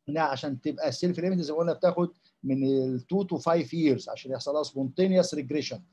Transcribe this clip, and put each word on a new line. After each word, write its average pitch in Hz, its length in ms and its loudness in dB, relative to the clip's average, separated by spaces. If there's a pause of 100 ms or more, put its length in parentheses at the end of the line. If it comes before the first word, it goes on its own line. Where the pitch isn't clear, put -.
انها 156 140 0
عشان 135 380 -2
تبقى 151 320 -2
سيلف 175 260 0
ليميت 180 220 0
زي 151 120 -4
ما 151 60 -2
قلنا 170 140 2
بتاخد 175 360 2 (360)
من 135 200 0
ال 131 360 2
two 185 260 -2
to 170 140 -4
five 165 280 2
years 156 400 2
عشان 113 240 -8
يحصل 131 200 -4
لها 151 100 2
spontaneous 170 720 2
regression. 139 480 -4 (100)